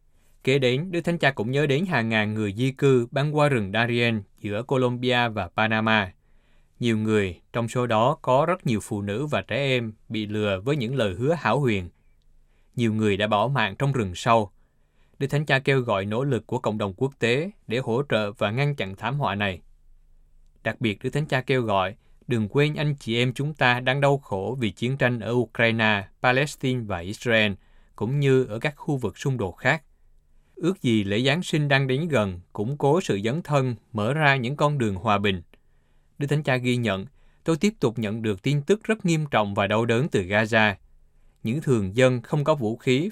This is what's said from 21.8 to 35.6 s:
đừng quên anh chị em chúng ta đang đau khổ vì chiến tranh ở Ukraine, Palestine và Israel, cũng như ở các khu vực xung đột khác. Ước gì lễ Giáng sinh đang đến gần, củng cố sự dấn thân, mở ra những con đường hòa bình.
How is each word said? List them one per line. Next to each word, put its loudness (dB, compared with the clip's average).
đừng -2
quên 0
anh -2
chị -2
em 0
chúng -6
ta 2
đang 0
đau 4
khổ -6
vì 0
chiến -4
tranh 0
ở -4
Ukraine, 2
Palestine 0
và -4
Israel, 2
cũng -2
như 4
ở -8
các -4
khu -4
vực -4
xung -2
đột -4
khác. 0
Ước -2
gì 2
lễ 0
Giáng 2
sinh -2
đang 2
đến 0
gần, 0
củng -6
cố 2
sự -2
dấn -2
thân, 0
mở -2
ra 2
những -4
con 2
đường 0
hòa 0
bình. 0